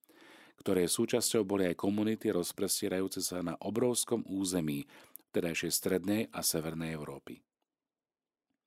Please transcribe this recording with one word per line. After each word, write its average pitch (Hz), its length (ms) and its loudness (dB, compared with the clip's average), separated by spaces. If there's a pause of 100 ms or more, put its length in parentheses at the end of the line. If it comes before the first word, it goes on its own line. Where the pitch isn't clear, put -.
(640)
ktorej 90 240 4
súčasťou 113 560 2
boli 98 240 2
aj 87 120 0
komunity 107 520 0
rozprestierajúce 92 920 0
sa 90 200 -4
na 85 160 -4
obrovskom 117 720 0
území 90 560 0 (440)
vtedajšej 85 440 0
strednej 95 560 2
a 87 160 -4
severnej 80 480 -2
Európy. 69 480 -10 (1200)